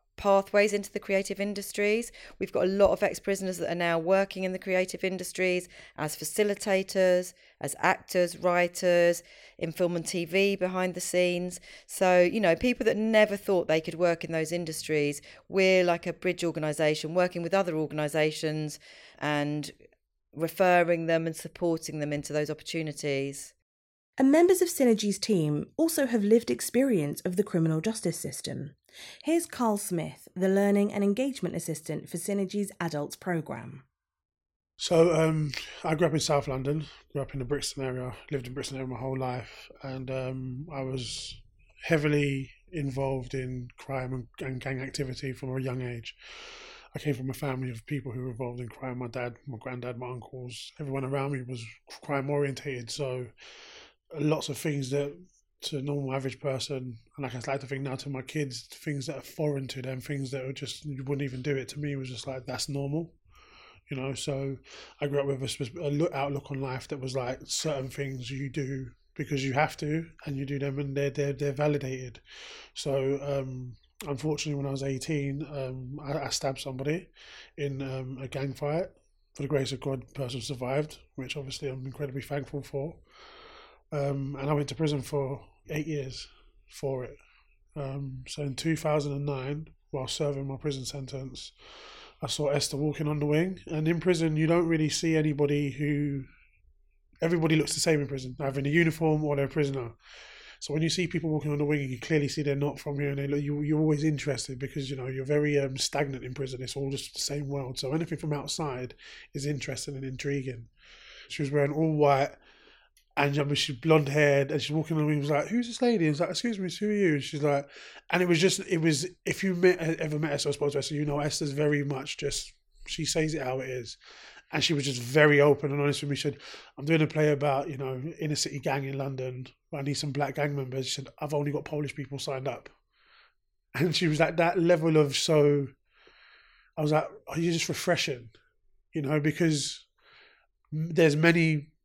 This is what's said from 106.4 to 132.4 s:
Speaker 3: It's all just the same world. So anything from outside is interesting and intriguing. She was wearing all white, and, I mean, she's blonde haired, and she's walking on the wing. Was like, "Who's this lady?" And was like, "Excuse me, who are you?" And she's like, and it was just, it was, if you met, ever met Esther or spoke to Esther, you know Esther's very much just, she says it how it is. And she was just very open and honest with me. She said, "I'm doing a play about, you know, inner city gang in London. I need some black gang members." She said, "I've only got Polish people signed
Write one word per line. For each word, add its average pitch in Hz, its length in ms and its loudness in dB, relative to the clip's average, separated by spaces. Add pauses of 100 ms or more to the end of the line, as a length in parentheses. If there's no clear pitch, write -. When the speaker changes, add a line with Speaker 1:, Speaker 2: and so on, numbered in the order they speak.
Speaker 3:
It's 127 140 -8
all 139 140 -4
just 135 240 -6
the - 60 -10
same 143 280 -4
world. 135 300 -6
So 131 140 -4
anything 160 260 0
from 151 160 -2
outside 139 640 -4 (380)
is 139 120 -6
interesting 143 500 -4
and 135 100 -8
intriguing. 127 600 -6 (600)
She - 140 -6
was 139 100 -2
wearing 147 220 4
all 156 220 2
white, 143 360 6 (880)
and, 143 200 4
I 147 60 2
mean, 143 120 0
she's 139 220 -2
blonde 156 320 6
haired, 143 420 6
and 151 100 2
she's 147 140 -2
walking 160 220 0
on 151 60 2
the 151 40 2
wing. 151 120 2
Was 143 100 0
like, 147 180 2
"Who's 233 200 0
this 240 140 -10
lady?" 233 240 4
And 151 80 4
was 139 60 -2
like, 170 120 0
"Excuse 220 280 -2
me, 185 100 -4
who 208 200 -2
are 214 40 2
you?" 196 200 4
And 139 100 0
she's 147 200 -4
like, 143 220 2 (440)
and 180 120 2
it 180 60 4
was 170 120 6
just, 185 280 4
it 170 120 2
was, 156 280 2 (180)
if - 160 -2
you 190 140 2
met, 180 240 6
ever 156 400 -2
met 151 140 0
Esther 143 160 0
or 143 40 2
spoke 143 200 0
to 143 60 0
Esther, 147 160 -2
you 147 100 0
know 143 140 0
Esther's 147 320 -2
very 147 340 2
much - 320 -6
just, - 340 -4 (360)
she - 180 -4
says 156 280 0
it 151 80 -4
how 127 180 -4
it 127 100 -6
is. 123 260 -8 (560)
And 151 100 0
she 170 120 2
was 143 100 2
just 127 180 -2
very 147 380 8
open 143 320 6
and 143 100 0
honest 143 200 2
with 143 80 -4
me. 135 80 0
She - 60 -4
said, 147 160 -2 (380)
"I'm 135 60 -10
doing 156 180 4
a 156 60 4
play 151 240 4
about, 143 380 2
you 135 80 -8
know, 131 240 -4 (180)
inner 151 160 -2
city - 240 -4
gang 139 240 0
in 135 140 -6
London. 131 500 -6 (260)
I 143 80 -6
need 139 120 0
some 143 180 -2
black 139 240 -2
gang 147 180 0
members." 131 320 -4
She - 100 -4
said, 135 120 -8 (120)
"I've 151 140 -4
only 147 200 0
got 143 100 -4
Polish 147 320 -6
people 135 240 -8
signed 135 300 -4